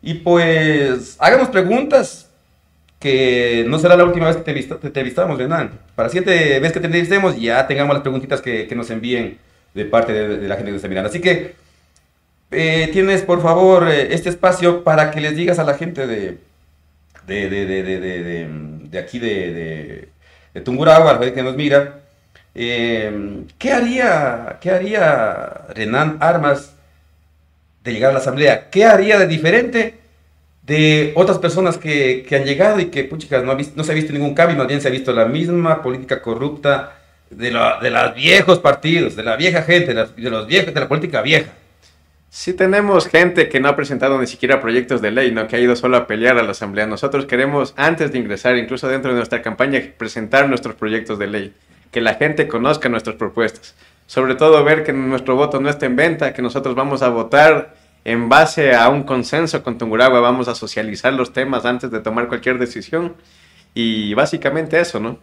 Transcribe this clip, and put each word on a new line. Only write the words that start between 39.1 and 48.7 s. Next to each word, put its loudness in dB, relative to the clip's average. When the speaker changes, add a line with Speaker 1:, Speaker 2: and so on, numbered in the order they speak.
Speaker 1:
de -8
la 0
vieja 0
gente, 2
de -2
la, 0
de -10
los -6
viejos, 0
de -2
la -4
política -2
vieja? 0
Speaker 2:
Sí -8
tenemos 2
gente 4
que 0
no 2
ha 2
presentado -2
ni -2
siquiera 0
proyectos -2
de 0
ley, 0
¿no? -4
Que -6
ha 2
ido 4
solo 2
a 0
pelear 2
a 2
la -4
asamblea. -4
Nosotros -4
queremos, -2
antes 0
de -4
ingresar, -2
incluso -4